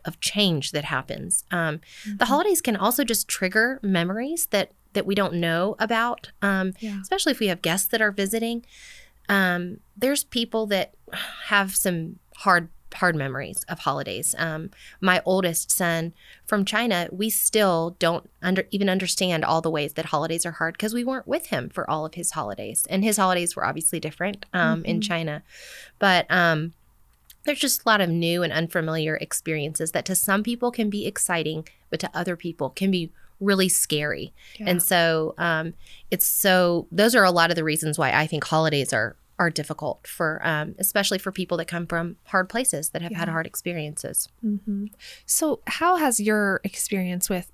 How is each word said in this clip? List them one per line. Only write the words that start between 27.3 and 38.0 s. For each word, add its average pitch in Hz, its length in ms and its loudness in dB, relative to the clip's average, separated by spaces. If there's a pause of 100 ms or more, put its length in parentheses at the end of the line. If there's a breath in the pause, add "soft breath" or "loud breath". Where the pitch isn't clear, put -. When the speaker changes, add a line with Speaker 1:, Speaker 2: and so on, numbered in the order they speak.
Speaker 1:
there's 294 140 -2
just - 240 0
a 233 60 2
lot 214 100 6
of 175 100 4
new 170 320 2
and 170 120 0
unfamiliar 160 640 0
experiences 156 760 -4
that - 140 -2
to 190 100 -2
some 202 280 2
people 240 280 -2
can 220 180 0
be 202 160 -4
exciting, 160 600 -2 (220 loud breath)
but 165 100 -4
to 175 140 -4
other 175 240 -4
people 160 320 -6
can 190 200 0
be 175 220 0 (300 soft breath)
really 196 260 4
scary. 147 640 -2 (260 loud breath)
Speaker 2:
Yeah. 208 120 -4
Speaker 1:
And 180 120 2
so, 165 560 2
um, 165 360 0 (360 loud breath)
it's - 160 0
so, 180 640 4
those 214 260 4
are 208 100 8
a 180 60 8
lot 170 180 6
of 165 80 2
the 160 80 0
reasons 151 340 0
why 135 140 4